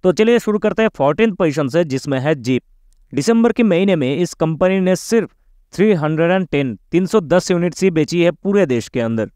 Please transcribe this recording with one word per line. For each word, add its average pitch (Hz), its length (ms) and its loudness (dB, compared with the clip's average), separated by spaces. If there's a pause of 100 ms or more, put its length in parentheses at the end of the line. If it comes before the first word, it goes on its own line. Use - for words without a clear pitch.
तो 180 80 2
चलिए 220 260 2
शुरू 214 200 -2
करते 214 240 -2
हैं 220 140 2
फोर्टीन्थ 160 400 0
पोजीशन 156 320 0
से, 160 180 0
जिसमें 135 340 -4
है 151 140 0
Jeep। 127 280 -2 (500)
दिसंबर 226 400 2
के 240 120 0
महीने 190 320 2
में 139 200 -2
इस 170 200 -4
कंपनी 170 440 0
ने 185 180 0
सिर्फ 220 360 -2 (400)
थ्री 208 200 4
हंड्रेड 156 360 0
एंड 185 180 0
टेन, 135 300 -4 (140)
तीन 180 140 2
सौ 220 140 0
दस 175 300 0
यूनिट्स 175 320 -2
ही 190 80 2
बेची 160 320 0
है 170 100 4
पूरे 196 340 0
देश 120 220 -2
के 127 120 -4
अंदर। 113 360 -2